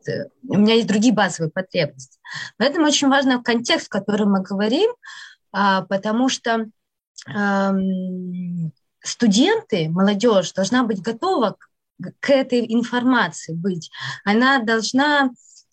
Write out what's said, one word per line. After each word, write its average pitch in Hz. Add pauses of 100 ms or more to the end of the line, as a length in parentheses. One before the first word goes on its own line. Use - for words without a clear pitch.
э, - (220)
у -
меня 214
есть 226
другие 208
базовые 170
потребности». - (380)
Поэтому 294
очень 294
важно 262
контекст, 240
в -
котором 208
мы 190
говорим, 220 (640)
а, 190
потому 214
что, 226 (600)
ам, 185 (320)
студенты, 240
молодёжь 196
должна 240
быть 208
готова 226 (440)
к, 180
к -
этой 262
информации 233
быть. 170 (340)
Она 254
должна 254 (440)